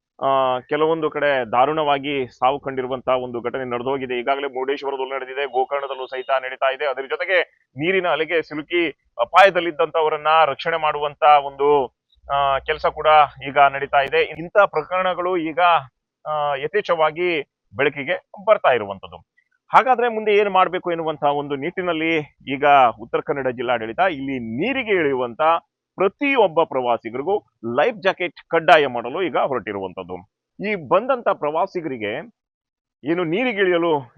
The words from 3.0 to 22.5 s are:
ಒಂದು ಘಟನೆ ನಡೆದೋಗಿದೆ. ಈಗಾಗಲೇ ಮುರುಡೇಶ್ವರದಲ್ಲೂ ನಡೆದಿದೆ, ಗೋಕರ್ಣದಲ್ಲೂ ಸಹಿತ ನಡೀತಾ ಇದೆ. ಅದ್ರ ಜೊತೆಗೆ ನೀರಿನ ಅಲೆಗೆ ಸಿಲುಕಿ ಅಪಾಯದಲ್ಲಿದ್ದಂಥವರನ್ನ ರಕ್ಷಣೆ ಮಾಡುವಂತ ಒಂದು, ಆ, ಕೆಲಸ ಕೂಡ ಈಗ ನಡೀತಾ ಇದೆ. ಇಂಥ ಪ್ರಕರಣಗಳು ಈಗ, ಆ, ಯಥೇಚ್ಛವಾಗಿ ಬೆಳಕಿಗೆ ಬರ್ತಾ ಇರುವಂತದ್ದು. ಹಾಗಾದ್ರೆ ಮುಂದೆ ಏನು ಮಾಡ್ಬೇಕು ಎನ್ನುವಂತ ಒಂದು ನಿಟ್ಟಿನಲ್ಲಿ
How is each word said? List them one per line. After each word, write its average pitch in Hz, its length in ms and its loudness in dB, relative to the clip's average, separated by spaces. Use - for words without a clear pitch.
ಒಂದು 123 240 -6
ಘಟನೆ 127 280 -6
ನಡೆದೋಗಿದೆ. 127 500 -4
ಈಗಾಗಲೇ 139 280 -2
ಮುರುಡೇಶ್ವರದಲ್ಲೂ 135 680 -4
ನಡೆದಿದೆ, 131 300 -6
ಗೋಕರ್ಣದಲ್ಲೂ 131 640 -4
ಸಹಿತ 131 220 -8
ನಡೀತಾ 131 460 -2
ಇದೆ. 147 100 -4
ಅದ್ರ 135 160 -4
ಜೊತೆಗೆ 165 680 -4
ನೀರಿನ 180 380 -2
ಅಲೆಗೆ 160 340 0
ಸಿಲುಕಿ 156 480 -4
ಅಪಾಯದಲ್ಲಿದ್ದಂಥವರನ್ನ 160 1080 2
ರಕ್ಷಣೆ 165 320 -2
ಮಾಡುವಂತ 147 460 -4
ಒಂದು, 143 720 4
ಆ, 139 260 2
ಕೆಲಸ 156 260 -4
ಕೂಡ 160 220 -2
ಈಗ 139 100 -6
ನಡೀತಾ 139 440 4
ಇದೆ. 147 220 2
ಇಂಥ 160 420 -6
ಪ್ರಕರಣಗಳು 180 720 -2
ಈಗ, 160 220 -4
ಆ, 147 280 -2
ಯಥೇಚ್ಛವಾಗಿ 160 840 -2
ಬೆಳಕಿಗೆ 143 540 -4
ಬರ್ತಾ 202 260 4
ಇರುವಂತದ್ದು. 98 460 -4
ಹಾಗಾದ್ರೆ 240 340 4
ಮುಂದೆ 214 280 0
ಏನು 202 140 4
ಮಾಡ್ಬೇಕು 185 420 0
ಎನ್ನುವಂತ 160 320 -4
ಒಂದು 143 320 0
ನಿಟ್ಟಿನಲ್ಲಿ 160 840 -4